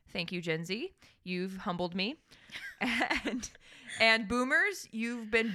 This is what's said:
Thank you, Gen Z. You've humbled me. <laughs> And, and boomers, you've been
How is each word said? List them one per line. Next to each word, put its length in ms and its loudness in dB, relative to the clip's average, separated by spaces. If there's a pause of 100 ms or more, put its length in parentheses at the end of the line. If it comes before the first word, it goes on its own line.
(120)
Thank 220 -6
you, 80 -4
Gen 240 -2
Z. 260 -4 (320)
You've 340 -4
humbled 380 -2
me. 200 -2 (680)
<laughs> 0 -
And, 680 0 (500)
and 280 6
boomers, 640 2
you've 400 -4
been 240 2